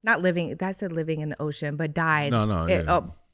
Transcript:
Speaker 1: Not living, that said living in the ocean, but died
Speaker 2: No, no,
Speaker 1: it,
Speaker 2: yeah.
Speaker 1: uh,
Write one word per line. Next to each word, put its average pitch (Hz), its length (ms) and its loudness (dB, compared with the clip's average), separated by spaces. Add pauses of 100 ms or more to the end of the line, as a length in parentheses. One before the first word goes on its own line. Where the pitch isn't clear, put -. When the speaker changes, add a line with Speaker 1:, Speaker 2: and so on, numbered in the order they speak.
Speaker 1:
Not 214 180 2
living, 175 360 0
that 190 200 -4
said 185 160 -6
living 160 280 -2
in 151 80 -4
the - 120 -6
ocean, 147 360 -4
but 156 180 -4
died 156 380 2
Speaker 2:
No, 110 120 4
no, 87 220 2
Speaker 1:
it, 175 180 2
Speaker 2:
yeah. 120 120 2
Speaker 1:
uh, 90 100 0 (280)